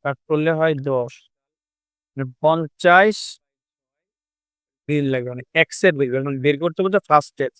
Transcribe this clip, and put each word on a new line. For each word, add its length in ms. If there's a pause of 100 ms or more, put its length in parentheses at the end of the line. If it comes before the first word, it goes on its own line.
কাট 120 (100)
করলে 240
হয় 220 (100)
দশ। 300 (1040)
মানে 80 (160)
পঞ্চাশ 760 (1700)
দিন 180
লাগবে, 240
মানে 140 (100)
এক্স 300
এর 120
বের, 280
মানে 160
বের 200
করতে 240
বলতে 240
ফার্স্ট 340
এর। 180